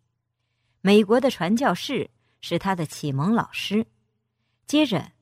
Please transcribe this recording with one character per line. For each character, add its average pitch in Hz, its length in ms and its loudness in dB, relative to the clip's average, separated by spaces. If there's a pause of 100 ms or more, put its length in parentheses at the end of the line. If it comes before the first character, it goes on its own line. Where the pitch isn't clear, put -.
(800)
美 208 240 6
国 233 160 2
的 254 100 0
传 180 240 -2
教 233 180 0
士 185 380 -6 (300)
是 170 180 -4
他 190 160 -2
的 175 100 -6
启 143 280 -8
蒙 151 200 -2
老 220 200 0
师。 214 340 -4 (800)
接 302 180 2
着， 208 380 -4